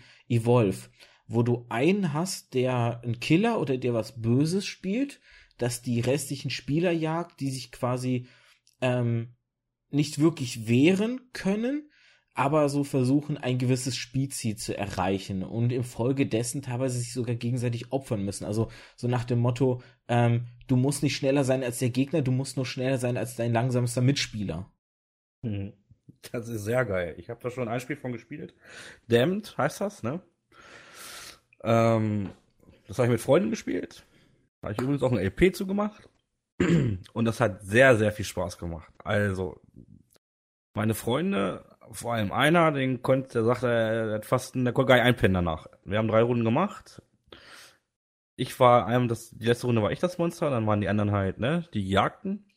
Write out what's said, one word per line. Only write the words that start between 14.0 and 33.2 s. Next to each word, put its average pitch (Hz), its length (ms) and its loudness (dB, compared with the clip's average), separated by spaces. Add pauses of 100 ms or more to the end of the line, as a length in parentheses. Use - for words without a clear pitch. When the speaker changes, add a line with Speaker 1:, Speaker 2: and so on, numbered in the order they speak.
Speaker 1:
zu - 200 -6
erreichen 95 680 -2
und 117 280 -2
infolgedessen 123 920 -2
teilweise 123 340 -4
sich 120 160 -6
sogar 120 220 -2
gegenseitig 120 560 -4
opfern 120 340 -4
müssen. 98 180 -6
Also 107 280 -2 (240)
so 123 120 -6
nach 120 160 0
dem 120 140 0
Motto, 123 460 0 (240)
ähm, 120 400 2 (180)
du 127 100 2
musst 135 280 2
nicht 139 120 0
schneller 139 280 2
sein 131 200 0
als 123 140 -6
der 123 140 0
Gegner, 135 320 0
du 127 80 0
musst 127 260 -2
nur 127 80 -2
schneller 131 320 -2
sein 120 200 -2
als 113 180 -6
dein 117 180 -2
langsamster 123 480 0
Mitspieler. 104 720 -2 (720)
Speaker 2:
Mhm. 101 300 -6 (580)
Das 117 180 -10
ist 107 140 -6
sehr 120 220 0
geil. 92 340 -2
Ich - 100 -16
hab 117 120 -12
da 120 100 -6
schon 123 160 -6
ein 120 120 -2
Spiel 135 180 -8
von 123 160 -8
gespielt. 147 420 -14 (520)
Damned 147 480 2
heißt 143 240 -2
das, 208 220 -6
ne? 139 180 -6 (1400)
Ähm, 110 680 2 (560)
das 98 100 -12
hab 123 80 2
ich 123 60 4
mit 113 100 2